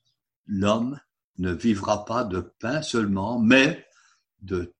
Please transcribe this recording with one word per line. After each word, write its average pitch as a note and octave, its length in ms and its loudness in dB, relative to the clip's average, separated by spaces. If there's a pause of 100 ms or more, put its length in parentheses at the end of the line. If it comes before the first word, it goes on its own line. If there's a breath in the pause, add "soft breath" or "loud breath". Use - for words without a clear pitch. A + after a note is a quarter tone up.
(460)
L'homme A2 520 0 (380)
ne F2+ 160 -2
vivra G#2 540 0
pas A#2+ 180 -2
de F#2 160 -4
pain B2+ 400 -8
seulement, G#2+ 580 -2
mais B2+ 480 4 (540)
de F#2 400 -6